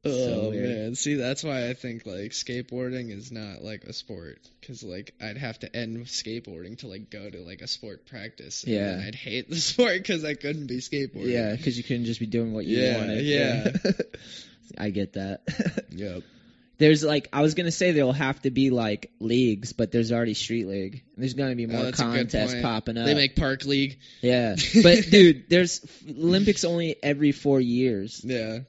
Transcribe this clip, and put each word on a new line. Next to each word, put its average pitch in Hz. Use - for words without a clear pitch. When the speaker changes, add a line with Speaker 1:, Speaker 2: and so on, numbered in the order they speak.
Speaker 1:
Oh, 151
Speaker 2:
So 117
weird. 107
Speaker 1:
man. 113
See, 147
that's 131
why 131
I 127
think, 117
like, 101
skateboarding 123
is 120
not, 104
like, 107
a -
sport. 87
'Cause, 123
like, 98
I'd 110
have 123
to -
end 117
skateboarding 110
to, 135
like, 101
go 104
to, 92
like, 90
a -
sport -
practice. 101
And 117
Speaker 2:
Yeah. 101
Speaker 1:
then 95
I'd 101
hate -
the 165
<laughs> -
sport 190
'cause 165
I 151
couldn't 147
be 123
skateboarding. 127
Speaker 2:
Yeah, 110
'cause 131
you 120
couldn't 120
just 117
be 117
doing 113
what 107
you 113
Speaker 1:
Yeah, 127
Speaker 2:
wanted. 107
Speaker 1:
yeah. 135
Speaker 2:
<laughs> -
I 107
get 98
that. 98
<laughs> 76
Speaker 1:
Yep. 92
Speaker 2:
There's, 151
like, 147
I 143
was 151
gonna 170
say 180
there'll 139
have 139
to 139
be, 131
like, 110
leagues, 117
but 110
there's 117
already 117
Street 117
League. 98
There's 123
gonna 131
be 120
Speaker 1:
Oh, 113
Speaker 2:
more 127
Speaker 1:
that's 127
a 123
good 117
Speaker 2:
contests 120
Speaker 1:
point. 120
Speaker 2:
popping 117
up. 117
Speaker 1:
They 147
make 139
Park 135
League. 139
Speaker 2:
Yeah. 120
Speaker 1:
<laughs> 220
Speaker 2:
But, 175
dude, 170
there's 175
f-, -
Olympics 185
only 170
every 143
four 139
years. 120
Speaker 1:
Yeah. 113